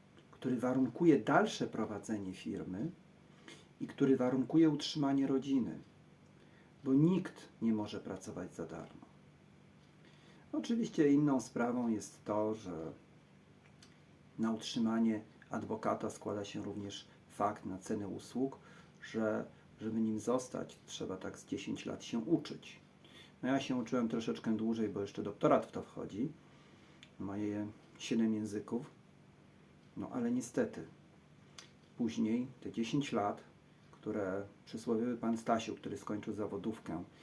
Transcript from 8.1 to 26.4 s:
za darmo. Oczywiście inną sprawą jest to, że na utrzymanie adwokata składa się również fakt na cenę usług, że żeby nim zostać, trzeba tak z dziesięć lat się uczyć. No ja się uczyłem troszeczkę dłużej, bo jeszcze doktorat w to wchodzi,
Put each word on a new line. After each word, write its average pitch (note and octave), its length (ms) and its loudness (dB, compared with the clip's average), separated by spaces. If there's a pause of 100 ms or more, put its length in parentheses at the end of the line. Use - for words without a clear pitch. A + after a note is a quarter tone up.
za E2+ 120 -6
darmo. - 400 -12 (1500)
Oczywiście A3+ 600 4
inną C#3+ 280 6
sprawą A#2+ 480 0
jest G#2 360 -4
to, G#2+ 300 2
że E2 380 -8 (1500)
na A2+ 140 2
utrzymanie A2+ 680 2 (300)
adwokata G#2+ 600 -2
składa G2+ 340 -6
się G#2 180 -8
również G2+ 460 -10 (200)
fakt - 380 -2
na F#2 120 -6
cenę G2+ 300 -4
usług, B2 500 -4 (440)
że A2 420 -2 (360)
żeby A2 200 -2
nim A2 200 2
zostać, - 640 -2
trzeba F#2+ 300 -8
tak F#2 220 -10
z - 80 -18
dziesięć - 400 -6
lat - 180 -8
się - 140 -4
uczyć. - 640 -2 (640)
No B2+ 60 0
ja C3+ 120 4
się C3 160 -2
uczyłem A#2+ 320 0
troszeczkę A2+ 480 0
dłużej, A2 320 0
bo G2 120 -4
jeszcze G2+ 220 -4
doktorat A#2+ 440 4
w - 60 -16
to F#2+ 100 -4
wchodzi, G2+ 500 -6 (840)